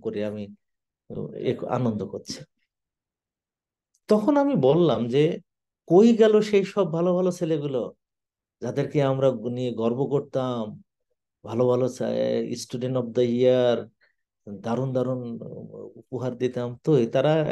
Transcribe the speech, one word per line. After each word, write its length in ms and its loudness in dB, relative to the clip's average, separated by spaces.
করে 240 -6
আমি 200 -6
এক 220 -2
আনন্দ 400 -2
করছি। 320 -12
তখন 280 4
আমি 200 2
বললাম 520 4
যে, 140 2
"কই 280 8
গেল 260 6
সেই 220 2
সব 280 -2
ভালো 220 0
ভালো 180 0
ছেলেগুলো, 480 -4
যাদেরকে 400 -2
আমরা 260 2
নিয়ে 220 -4
গর্ব 340 0
করতাম, 560 -2
ভালো 220 -2
ভালো 220 2
চা-, 260 -6
student 400 -6
of 120 -2
the 240 2
year, 440 4
দারুণ 460 -4
দারুণ 280 -2
উপহার 380 -8
দিতাম, 320 -4
তো 80 0
তারা 200 2